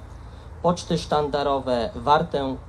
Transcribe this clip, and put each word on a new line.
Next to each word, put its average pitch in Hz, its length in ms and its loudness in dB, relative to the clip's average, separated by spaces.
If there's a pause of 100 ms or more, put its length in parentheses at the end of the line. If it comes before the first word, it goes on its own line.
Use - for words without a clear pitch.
(640)
poczty 175 360 2
sztandarowe, 139 960 0
wartę 135 600 2 (120)